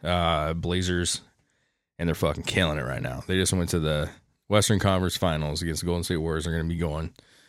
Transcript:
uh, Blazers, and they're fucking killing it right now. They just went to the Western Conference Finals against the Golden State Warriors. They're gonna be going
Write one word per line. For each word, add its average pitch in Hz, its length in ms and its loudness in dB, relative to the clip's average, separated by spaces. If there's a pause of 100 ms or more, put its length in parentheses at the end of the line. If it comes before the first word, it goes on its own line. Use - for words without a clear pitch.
uh, 82 480 2
Blazers, 87 680 0 (760)
and 85 100 -2
they're 80 60 0
fucking 80 300 -2
killing 78 340 0
it 71 60 -4
right 62 180 -4
now. 64 240 -6
They 92 100 0
just 92 160 2
went 90 180 0
to 87 100 2
the 76 300 0 (380)
Western 104 300 4
Conference 92 380 2
Finals 78 460 0
against 80 180 -2
the 82 60 -6
Golden 87 180 0
State 85 140 -2
Warriors. 80 260 -2
They're 82 120 -2
gonna 80 120 0
be 85 80 -2
going 80 340 -4 (380)